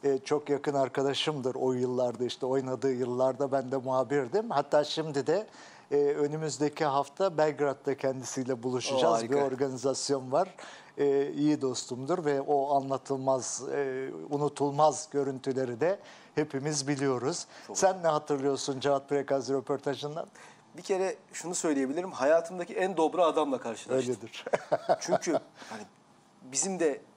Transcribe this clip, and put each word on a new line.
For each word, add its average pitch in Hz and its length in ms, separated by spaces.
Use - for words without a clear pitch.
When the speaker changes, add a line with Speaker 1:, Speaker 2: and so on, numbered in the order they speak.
Speaker 1:
E, 139 140
çok 147 320
yakın 143 240
arkadaşımdır 135 800
o 131 180
yıllarda, 123 520
işte 123 220
oynadığı 131 460
yıllarda 127 600
ben 131 200
de 135 40
muhabirdim. 131 760
Hatta 143 340
şimdi 147 420
de, 190 200
e, 143 60
önümüzdeki 147 880
hafta 147 540
Belgrad'da 143 580
kendisiyle 131 680
buluşacağız. 127 420
Speaker 2:
O - 120
harika. 117 200
Speaker 1:
Bir 143 60
organizasyon 131 880
var. 175 220
E, 139 340
iyi 147 280
dostumdur 131 640
ve 143 160
o 139 360
anlatılmaz, 131 840
e, 135 380
unutulmaz 143 800
görüntüleri 131 680
de 180 180
hepimiz 147 540
biliyoruz. 139 580
Speaker 2:
Çok - 120
Speaker 1:
Sen 190 160
Speaker 2:
iyi. 180 80
Speaker 1:
ne 165 60
hatırlıyorsun 143 720
Cevat 139 280
Prekazi 135 460
röportajından? 139 720
Speaker 2:
Bir 180 60
kere 185 340
şunu 175 220
söyleyebilirim, 156 580
hayatımdaki 165 640
en 185 220
dobra 160 280
adamla 147 360
karşılaştım. 123 520
Speaker 1:
Öyledir. 110 320
<laughs> - 280
Speaker 2:
Çünkü 165 320
hani 214 120
bizim 170 380
de 147 200